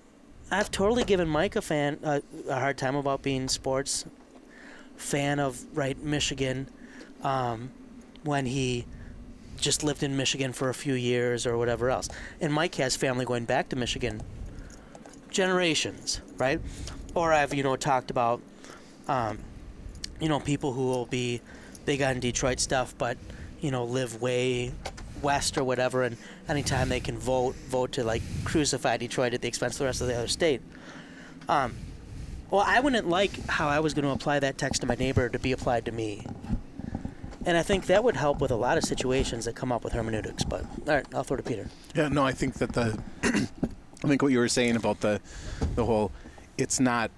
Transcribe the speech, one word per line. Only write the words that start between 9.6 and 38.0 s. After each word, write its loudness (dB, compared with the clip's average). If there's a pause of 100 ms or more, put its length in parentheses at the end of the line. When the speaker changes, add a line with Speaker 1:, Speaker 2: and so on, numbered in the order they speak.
Speaker 1:
lived 0
in 0
Michigan 0
for 0
a 0
few -2
years 2
or 2
whatever 2
else. 0 (320)
And 0
Mike 2
has 2
family 2
going 0
back 2
to -2
Michigan -2 (1080)
generations, 2 (160)
right? 2 (560)
Or 6
I've, 6
you 0
know, 4
talked 2
about, 2 (680)
um, 0 (800)
you 0
know, 2
people 0
who 0
will 0
be -2 (440)
big 2
on 2
Detroit 0
stuff, 0
but, -2 (440)
you 0
know, 0
live -2
way 2 (500)
west 0
or 2
whatever, 2
and 0 (320)
anytime 2
they 2
can -4
vote, 2 (140)
vote 0
to, -2
like, 0 (200)
crucify 2
Detroit 0
at -2
the -2
expense -2
of -8
the 2
rest 0
of 0
the 0
other -2
state. 2 (840)
Um, 2 (760)
well, 4
I 6
wouldn't 2
like 2
how 2
I 4
was 2
gonna 2
apply 2
that 0
text 0
to 0
my 2
neighbor 2
to -2
be 2
applied 0
to -2
me. -6 (1200)
And 4
I 4
think 2
that 6